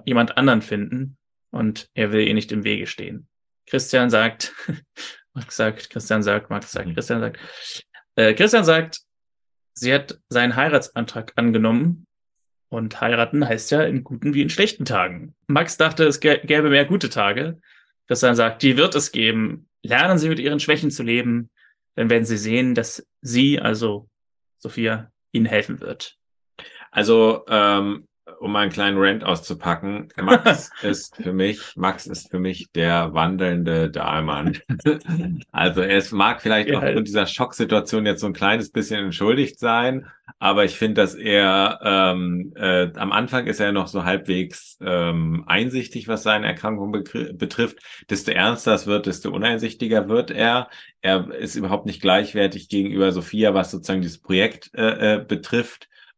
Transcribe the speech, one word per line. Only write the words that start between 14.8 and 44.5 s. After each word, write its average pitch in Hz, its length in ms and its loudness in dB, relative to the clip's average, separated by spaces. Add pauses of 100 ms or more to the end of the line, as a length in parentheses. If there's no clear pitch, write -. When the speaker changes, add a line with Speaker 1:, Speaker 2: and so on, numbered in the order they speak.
Speaker 1:
Tagen. 90 480 -2 (120)
Max 156 300 0
dachte, 160 280 4
es 143 180 2
gä-, 151 240 4
gäbe 151 240 4
mehr 139 160 6
gute 156 240 0
Tage. 123 500 -2 (480)
Christian 123 260 4
sagt, 113 280 2
"Die 131 160 6
wird 175 160 4
es - 180 -2
geben. 110 560 -2 (140)
Lernen 151 360 2
Sie 160 120 0
mit 156 80 -2
Ihren 143 220 -2
Schwächen 151 300 0
zu 135 120 -8
leben, 117 480 0 (460)
dann 117 120 0
werden 117 160 4
Sie 110 140 -2
sehen, 120 360 0
dass - 320 -4 (140)
sie, 131 400 2
also 107 480 -4 (500)
Sophia, 113 520 -4 (220)
Ihnen 113 140 2
helfen - 340 -2
wird." - 360 -14 (720)
Speaker 2:
Also, 113 580 4
ähm, 104 580 2 (340)
um 98 120 -6
mal 104 80 2
einen 98 120 0
kleinen 101 260 0
Rant 98 260 2
auszupacken, 98 920 -4
Max 202 600 2
Speaker 1:
<laughs> - 60 -14
Speaker 2:
ist - 340 -6
für 92 160 -6
mich, 98 280 -2 (160)
Max 92 300 -2
ist - 240 -12
für 92 80 -4
mich 92 360 -6
der 85 380 0
wandelnde 85 800 0
Dahlmann. 78 680 -2 (100)
<laughs> 151 320 -2 (520)
Also 90 280 0
er 98 160 2
ist, 95 160 0
mag 110 300 2
vielleicht 107 260 2
Speaker 1:
Ja. 143 120 0
Speaker 2:
aufgrund 113 280 0
dieser 101 180 0
Schocksituation 110 800 -2
jetzt 101 160 0
so 107 60 -4
ein 98 80 -4
kleines 104 360 0
bisschen 107 340 -4
entschuldigt 113 540 0
sein, 120 480 0 (320)
aber 101 260 4
ich 92 120 -2
finde, 107 240 0
dass 92 140 2
er, 101 680 2
ähm, 90 760 0
äh, 90 400 2
am 98 160 -4
Anfang 120 340 -2
ist 107 140 -4
er 101 120 0
noch 95 140 -2
so 90 180 -6
halbwegs, 92 800 -4